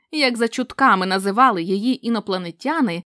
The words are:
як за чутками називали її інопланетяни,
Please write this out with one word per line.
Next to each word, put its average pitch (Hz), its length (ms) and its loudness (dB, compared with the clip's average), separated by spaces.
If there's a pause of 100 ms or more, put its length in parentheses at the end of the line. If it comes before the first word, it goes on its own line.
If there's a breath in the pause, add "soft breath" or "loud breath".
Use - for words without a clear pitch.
(120)
як 262 260 0
за 233 100 0
чутками 226 580 2
називали 196 580 2
її 208 440 -2
інопланетяни, 196 960 -4 (140)